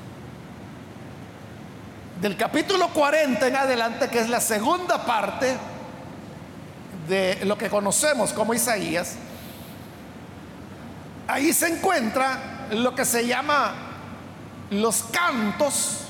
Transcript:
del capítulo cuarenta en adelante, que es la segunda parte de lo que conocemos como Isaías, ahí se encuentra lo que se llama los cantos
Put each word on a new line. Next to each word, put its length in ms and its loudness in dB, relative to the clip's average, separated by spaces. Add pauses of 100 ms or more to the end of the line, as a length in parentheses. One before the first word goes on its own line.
(2250)
del 160 2
capítulo 560 4
cuarenta 520 6
en 100 4
adelante, 520 2
que 120 2
es 100 2
la 100 4
segunda 640 2
parte 500 2 (1500)
de 380 2
lo 140 2
que 100 -2
conocemos 640 2
como 220 2
Isaías, 640 0 (2000)
ahí 240 4
se 160 4
encuentra 1040 2
lo 240 2
que 100 2
se 220 2
llama 480 4 (960)
los 320 2 (100)
cantos 840 2 (120)